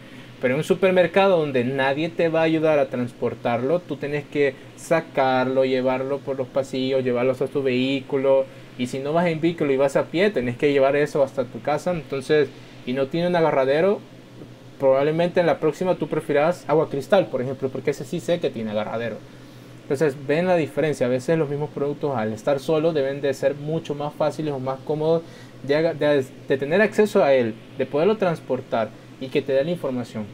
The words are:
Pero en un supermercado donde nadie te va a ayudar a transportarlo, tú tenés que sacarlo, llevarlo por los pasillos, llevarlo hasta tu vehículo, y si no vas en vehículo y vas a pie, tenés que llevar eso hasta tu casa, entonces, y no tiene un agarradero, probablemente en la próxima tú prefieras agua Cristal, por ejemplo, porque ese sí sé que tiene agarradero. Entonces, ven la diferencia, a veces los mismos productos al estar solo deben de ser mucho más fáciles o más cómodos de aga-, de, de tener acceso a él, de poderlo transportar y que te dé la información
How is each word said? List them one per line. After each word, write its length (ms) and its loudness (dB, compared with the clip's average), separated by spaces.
Pero 140 2
en 60 0
un 40 -2
supermercado 760 4
donde 240 0
nadie 460 -2
te 200 0
va 120 0
a 20 2
ayudar 340 2
a 120 2
transportarlo, 880 -2
tú 180 -8
tenés 280 -6
que 280 0
sacarlo, 880 0
llevarlo 540 0
por 180 -6
los 100 -4
pasillos, 560 -2
llevarlo 280 2
hasta 160 -2
tu 160 -2
vehículo, 840 2
y 80 -2
si 140 -6
no 140 -4
vas 120 2
en 160 0
vehículo 320 2
y 40 2
vas 180 2
a 100 2
pie, 240 2
tenés 260 -2
que 160 2
llevar 240 4
eso 280 2
hasta 220 -2
tu 180 -12
casa, 260 -2
entonces, 600 0
y 80 -4
no 140 0
tiene 200 -2
un 80 2
agarradero, 640 2
probablemente 600 2
en 80 4
la 120 2
próxima 360 0
tú 120 -4
prefieras 600 0
agua 220 2
Cristal, 360 2
por 160 -4
ejemplo, 280 -4
porque 220 -4
ese 140 -6
sí 140 -6
sé 200 -2
que 120 -2
tiene 180 -6
agarradero. 480 -4
Entonces, 340 0
ven 180 2
la 100 4
diferencia, 520 0
a 20 0
veces 280 0
los 120 0
mismos 220 -4
productos 440 -4
al 180 -2
estar 260 -2
solo 340 0
deben 280 -2
de 120 0
ser 220 0
mucho 400 -6
más 180 -6
fáciles 400 -2
o 60 -6
más 220 -6
cómodos 420 0
de 120 2
aga-, 180 2
de, 320 2
de 100 2
tener 240 2
acceso 420 4
a 100 6
él, 220 2
de 80 0
poderlo 320 2
transportar 720 -2
y 80 -8
que 140 0
te 120 -2
dé 100 4
la 80 -2
información 600 -6